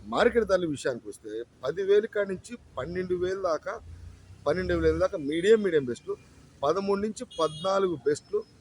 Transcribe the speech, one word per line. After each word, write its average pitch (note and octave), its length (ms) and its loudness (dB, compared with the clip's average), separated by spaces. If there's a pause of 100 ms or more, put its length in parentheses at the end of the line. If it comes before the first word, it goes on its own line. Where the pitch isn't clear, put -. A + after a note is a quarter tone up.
మార్కెట్ A3+ 400 2
ధరల F#3 200 0
విషయానికి C3 440 -6
వస్తే, A2 340 -12 (200)
పది D#3+ 200 -4
వేలు G#3 240 4
కాడి G3+ 220 -2
నుంచి G#3+ 280 -10 (200)
పన్నెండు F3+ 380 -4
వేలు F#3 260 -2
దాకా, F3 320 -2 (720)
పన్నెండు F3 260 0
వేల E3 100 0
ఐదు D#3+ 100 6
వందలు E3 60 -2
దాకా F#3+ 180 0
మీడియం, E3+ 460 4
మీడియం D#3+ 220 2
బెస్ట్లు, D3 300 -6 (480)
పదమూడు G3 380 2
నుంచి A3 220 -6 (160)
పద్నాలుగు F3 560 0 (120)
బెస్ట్లు E3+ 320 -2 (220)